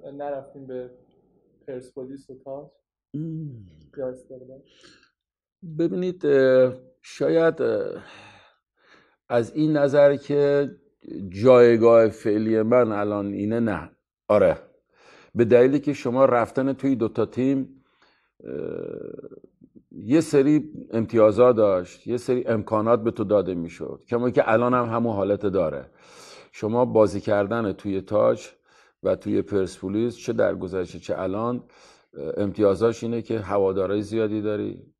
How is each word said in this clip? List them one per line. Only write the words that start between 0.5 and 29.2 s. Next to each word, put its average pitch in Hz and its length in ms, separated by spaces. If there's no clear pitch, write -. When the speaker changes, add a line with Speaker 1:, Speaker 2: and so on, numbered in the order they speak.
Speaker 1:
به 127 240
پرسپولیس 131 640
و 127 40
تاج؟ 139 220
Speaker 2:
مم. 160 340
Speaker 1:
یا 131 100
استقلال؟ 127 520
Speaker 2:
ببینید، 180 480
اه، 131 460
شاید، 160 600
اه، 107 400
از 117 260
این 156 220
نظر 143 400
که 143 540
جایگاه 117 800
فعلی 110 540
من 117 300
الان 104 340
اینه، 104 340
نه. 90 300
آره. 98 280
به 120 100
دلیلی 127 360
که 147 120
شما 131 320
رفتن 127 480
توی 135 240
دوتا 110 300
تیم، 131 580
اه... 60 80
یه 127 300
سری 151 500
امتیازا 113 600
داشت، 98 540
یه 117 100
سری 127 300
امکانات 107 560
به 113 80
تو 113 140
داده 95 300
می‌شد. 80 540
کما 120 220
که 123 220
الان 123 220
هم 120 100
همون 117 320
حالت 101 300
داره. 78 440
شما 117 280
بازی 107 360
کردن 104 520
توی 95 280
تاج 113 480
و 92 140
توی 104 260